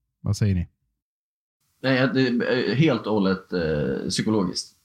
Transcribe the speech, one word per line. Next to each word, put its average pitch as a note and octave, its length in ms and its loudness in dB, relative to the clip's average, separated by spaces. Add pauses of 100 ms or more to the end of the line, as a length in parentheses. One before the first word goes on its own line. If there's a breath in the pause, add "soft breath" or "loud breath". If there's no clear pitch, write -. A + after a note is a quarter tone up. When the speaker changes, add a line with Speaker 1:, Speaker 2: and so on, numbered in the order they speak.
(220)
Speaker 1:
Vad G2+ 160 -2
säger G2 180 0
ni? F2 120 -2 (1160)
Speaker 2:
Nej, C3 300 2
det C3 140 2
är A#2+ 480 0
helt C3+ 320 2
och G#2 60 0
hållet, F#2+ 400 0
eh, D2+ 560 -2
psykologiskt. - 600 -2 (140)